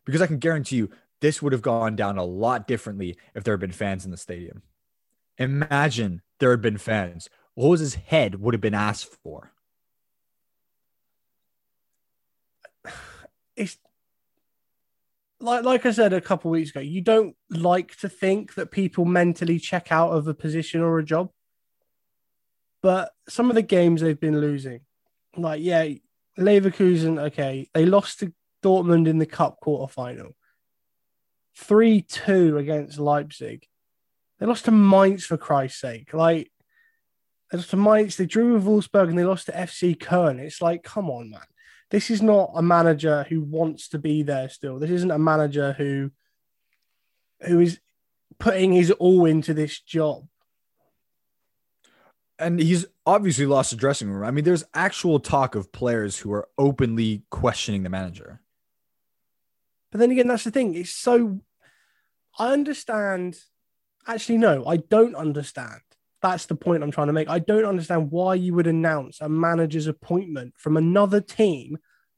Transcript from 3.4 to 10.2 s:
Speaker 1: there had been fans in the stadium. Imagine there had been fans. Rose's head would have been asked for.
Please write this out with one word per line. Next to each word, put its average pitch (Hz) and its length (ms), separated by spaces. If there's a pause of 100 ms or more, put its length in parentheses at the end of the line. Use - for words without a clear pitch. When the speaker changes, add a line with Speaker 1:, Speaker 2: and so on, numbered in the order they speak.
Speaker 1:
there 110 80
had 95 80
been 92 120
fans 98 340
in 95 40
the 85 60
stadium. 87 460 (760)
Imagine 131 840 (160)
there 131 120
had 113 120
been 107 160
fans. 90 500 (280)
Rose's 151 380
head 104 460
would 117 140
have 107 60
been 104 140
asked 104 480
for. - 300 (4000)